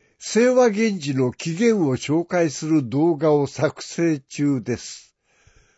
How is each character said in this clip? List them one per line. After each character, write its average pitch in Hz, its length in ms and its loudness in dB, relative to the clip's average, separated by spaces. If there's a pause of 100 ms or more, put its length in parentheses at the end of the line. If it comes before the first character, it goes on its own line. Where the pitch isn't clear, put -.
(180)
清 247 380 2
和 247 160 4
源 202 280 0
氏 139 140 -4
の 127 180 0
起 165 200 -8
源 202 360 2
を 127 80 0
紹 156 300 -2
介 170 240 0
す 139 160 -10
る 151 240 2
動 151 260 2
画 151 180 2
を 147 120 2
作 - 380 -4
成 165 360 -2
中 143 420 -2
で 110 160 -4
す。 - 380 -18 (640)